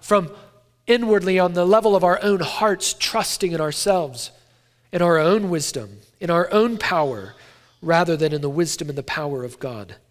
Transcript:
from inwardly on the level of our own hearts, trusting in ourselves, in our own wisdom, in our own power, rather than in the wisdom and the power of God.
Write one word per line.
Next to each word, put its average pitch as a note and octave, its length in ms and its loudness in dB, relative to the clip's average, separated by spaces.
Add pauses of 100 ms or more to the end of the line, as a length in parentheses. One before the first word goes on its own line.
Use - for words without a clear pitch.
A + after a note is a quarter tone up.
from G3 280 0 (560)
inwardly G#3 540 2
on F3+ 140 2
the F3 120 2
level G#3+ 300 4
of F3+ 80 4
our F3+ 180 4
own G3+ 200 2
hearts, F#3+ 520 -2
trusting - 600 -4
in D#3+ 60 -4
ourselves, D3+ 680 -2 (640)
in F3+ 100 0
our E3+ 160 4
own F#3 320 2
wisdom, C3+ 480 -6 (220)
in F3 100 -8
our E3+ 220 2
own A3 260 2
power, C3+ 560 -2 (480)
rather E3 340 2
than D3+ 160 0
in D3+ 100 -4
the C#3+ 60 -4
wisdom D#3 400 -2
and C#3+ 120 -8
the - 20 -8
power C#3 420 -6
of B2 140 -12
God. G#2+ 380 -10 (160)